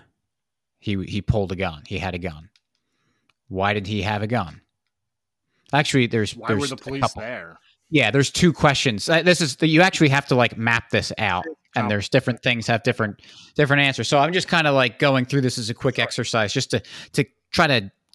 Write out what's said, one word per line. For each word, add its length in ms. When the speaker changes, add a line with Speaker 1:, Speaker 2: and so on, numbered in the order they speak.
Speaker 1:
he, 260
he 160
pulled 320
a 40
gun. 300
He 120
had 160
a 40
gun. 300
Why 260
did 120
he 160
have 200
a 40
gun? 340
Actually, 340
there's, 300
Speaker 2:
Why 140
were 80
Speaker 1:
there's 120
Speaker 2:
the 60
Speaker 1:
a 20
Speaker 2:
police 240
Speaker 1:
couple. 200
Speaker 2:
there? 360
Speaker 1:
Yeah, 200
there's 200
two 220
questions. 560
Uh, 140
this 180
is 160
the, 100
you 160
actually 260
have 200
to, 60
like, 220
map 340
this 280
out, 260
and 100
Speaker 2:
Oh. 20
Speaker 1:
there's 200
different 340
things 240
have 160
different, 380
different 280
answers. 260
So 100
I'm 140
just 160
kinda, 240
like, 260
going 280
through 160
this 160
as 120
a 40
quick 220
Speaker 2:
Sure. 80
Speaker 1:
exercise 480
just 180
to, 120
to 120
try 160
to 240